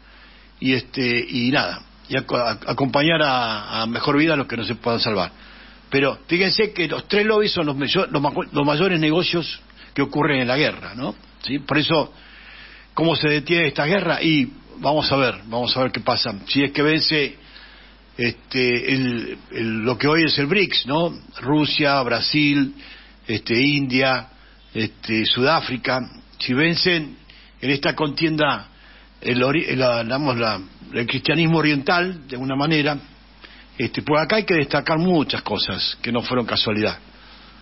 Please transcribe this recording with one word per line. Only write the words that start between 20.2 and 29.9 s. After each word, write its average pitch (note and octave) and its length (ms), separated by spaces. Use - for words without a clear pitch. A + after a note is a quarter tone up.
es C#3+ 140
el C#3+ 80
brics, F3 400
¿no? D#3 260
Rusia, C#3+ 640
Brasil, C#3 720
este, A2+ 340
India, C3 680
este, A2 520
Sudáfrica, B2+ 760
si - 160
vencen D#3+ 600
en B2+ 100
esta C#3+ 260
contienda D3+ 720
el B2 220
ori-, C#3+ 320
la, B2 300